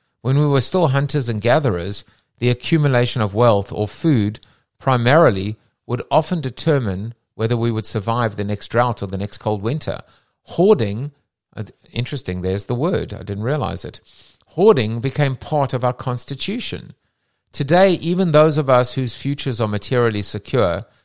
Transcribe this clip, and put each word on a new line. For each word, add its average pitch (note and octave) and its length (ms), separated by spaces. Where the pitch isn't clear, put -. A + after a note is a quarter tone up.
When C3 180
we D3+ 80
were C#3 140
still F3 260
hunters C#3 420
and G#2+ 120
gatherers, A2 640
the A#2+ 100
accumulation B2+ 720
of G2 140
wealth G#2+ 360
or G#2 160
food G#2+ 520
primarily A#2+ 760
would A#2+ 140
often D#3+ 300
determine A#2 720
whether A2+ 200
we A#2 160
would A2 140
survive A2+ 500
the G2+ 80
next G2+ 240
drought A#2+ 340
or G2+ 60
the F#2+ 100
next G2 200
cold G#2+ 240
winter. B2+ 400
Hoarding, C#3+ 680
uh, G#2 80
interesting, A#2 480
there's F#2+ 240
the B2 100
word, C#3 380
I - 100
didn't G2+ 200
realize A2+ 420
it. - 160
Hoarding C3 520
became C3+ 380
part C#3+ 360
of B2 120
our B2+ 80
constitution. - 1000
Today, F3 400
even F3 380
those D3+ 260
of C#3 120
us B2 240
whose B2+ 220
futures C3+ 460
are G#2+ 80
materially G#2+ 520
secure G2+ 640